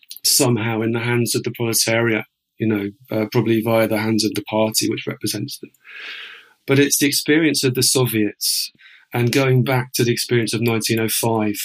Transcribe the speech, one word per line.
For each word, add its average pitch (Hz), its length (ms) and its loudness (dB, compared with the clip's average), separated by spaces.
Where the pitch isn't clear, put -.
somehow 117 580 2
in 113 100 0
the 117 80 -2
hands 120 340 0
of 120 100 -2
the 120 80 -4
proletariat, 113 720 0
you 110 80 -2
know, 101 220 0
uh, 110 180 -2
probably 113 300 2
via 113 260 2
the 107 120 0
hands 110 260 0
of 104 100 -2
the - 80 -6
party 110 480 0
which - 160 -6
represents 127 540 -8
them. - 100 -18
But 135 140 2
it's 143 180 2
the 143 80 2
experience 147 560 2
of 127 120 2
the 127 100 0
Soviets, - 880 0
and 120 160 2
going 131 320 4
back 127 300 -2
to - 100 0
the 117 80 2
experience 117 420 0
of 110 80 -2
nineteen 113 380 0
oh 110 100 0
five, 107 460 0